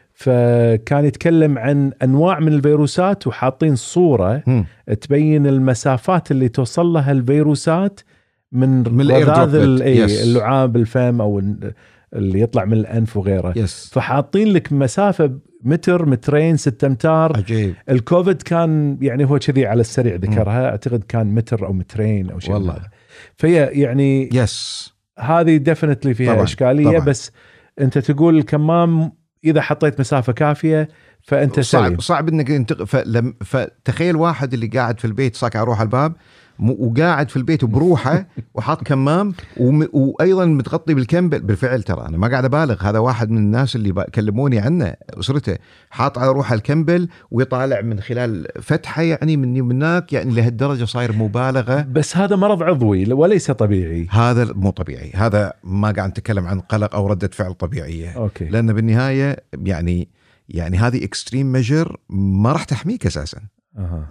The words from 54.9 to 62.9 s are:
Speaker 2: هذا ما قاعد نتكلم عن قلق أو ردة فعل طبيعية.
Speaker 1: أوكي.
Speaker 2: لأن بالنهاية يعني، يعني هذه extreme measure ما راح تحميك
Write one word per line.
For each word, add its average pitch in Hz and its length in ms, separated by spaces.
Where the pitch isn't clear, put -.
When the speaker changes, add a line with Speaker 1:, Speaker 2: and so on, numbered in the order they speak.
Speaker 2:
هذا 104 380
ما 101 260
قاعد 98 200
نتكلم 98 360
عن 95 140
قلق 104 340
أو 101 120
ردة 101 260
فعل 92 220
طبيعية. 82 560
Speaker 1:
أوكي. 107 340
Speaker 2:
لأن 110 280
بالنهاية 131 640
يعني، 87 540
يعني 82 280
هذه 120 300
extreme 131 560
measure 151 320
ما 98 420
راح 165 120
تحميك 151 420